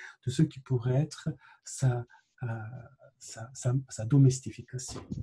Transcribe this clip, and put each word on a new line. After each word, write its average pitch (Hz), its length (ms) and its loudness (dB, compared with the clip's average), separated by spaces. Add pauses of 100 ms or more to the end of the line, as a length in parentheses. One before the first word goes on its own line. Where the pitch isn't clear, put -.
(240)
de 127 60 -2
ce - 120 2
qui 156 180 0
pourrait 127 340 0
être 151 360 -2 (340)
sa, 120 420 -2 (380)
euh, - 20 -4 (720)
sa, 120 360 -14
sa, 127 200 -2 (140)
sa - 160 -8
domestification ? 131 1000 2 (180)